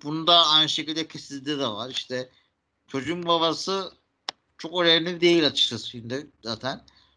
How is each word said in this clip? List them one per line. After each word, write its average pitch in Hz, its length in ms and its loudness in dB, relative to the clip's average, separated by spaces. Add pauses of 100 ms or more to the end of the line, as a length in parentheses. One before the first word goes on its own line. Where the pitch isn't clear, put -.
bunda 160 420 4
aynı 156 220 4
şekilde 160 400 -6
Cassidy'de 143 500 -8
de 135 80 -2
var. 113 240 -6
İşte 127 380 -8 (600)
çocuğun 165 380 -6
babası 170 640 0 (680)
çok 165 240 -4
önemli 165 380 2
değil 170 260 6
açıkçası - 440 -2
filmde 123 360 -10 (160)
zaten. 120 380 -8 (360)